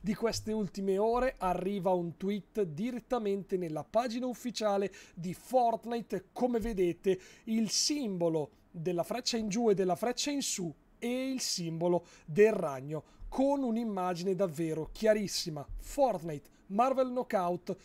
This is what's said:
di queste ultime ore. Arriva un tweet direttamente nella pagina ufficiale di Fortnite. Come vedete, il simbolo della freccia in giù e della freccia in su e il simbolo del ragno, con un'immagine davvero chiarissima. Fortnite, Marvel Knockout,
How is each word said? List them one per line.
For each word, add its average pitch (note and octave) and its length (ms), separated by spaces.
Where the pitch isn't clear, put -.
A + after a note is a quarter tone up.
di G3 140
queste A3 380
ultime G3 440
ore. A#3 400
Arriva F#3 540
un F3 260
tweet G3+ 460
direttamente G3+ 960
nella D#3 260
pagina A#3+ 400
ufficiale G#3+ 680
di F3 200
Fortnite. A#3 960
Come A#3+ 280
vedete, F#3 600
il A3 240
simbolo F3 840
della E3+ 320
freccia A#3 340
in A3 140
giù A3+ 180
e G#3 60
della F3+ 220
freccia A#3+ 340
in C#4+ 100
su E3+ 340
e B3+ 320
il C4 100
simbolo E3+ 680
del G3+ 280
ragno, D3 520
con C#4 340
un'immagine G3 720
davvero D#3+ 580
chiarissima. G3 760
Fortnite, F3 800
Marvel B3+ 400
Knockout, F#3+ 760